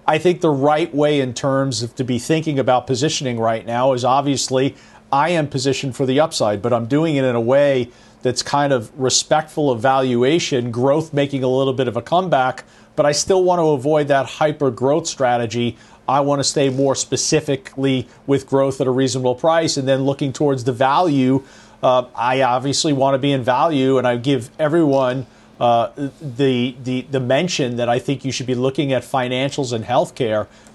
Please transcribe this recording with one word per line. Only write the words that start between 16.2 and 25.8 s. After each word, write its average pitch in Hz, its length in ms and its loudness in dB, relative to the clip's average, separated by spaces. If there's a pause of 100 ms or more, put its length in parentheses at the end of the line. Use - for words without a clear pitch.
to 135 40 -2
stay 139 260 0
more 135 240 2
specifically 135 1120 -2 (200)
with 135 200 0
growth 135 340 0
at 135 40 0
a 127 60 2
reasonable 127 420 0
price 160 440 0
and 131 100 -2
then 135 160 2
looking 139 280 -2
towards 139 340 -2
the 135 80 0
value. 135 680 2 (400)
Uh, 127 320 2
I 127 300 0
obviously 131 500 0
want 139 220 2
to - 20 0
be 143 140 0
in 135 120 -2
value, 135 540 2
and 123 80 0
I 123 120 0
give 120 420 -2
everyone, 135 640 0 (340)
uh, 120 300 2 (320)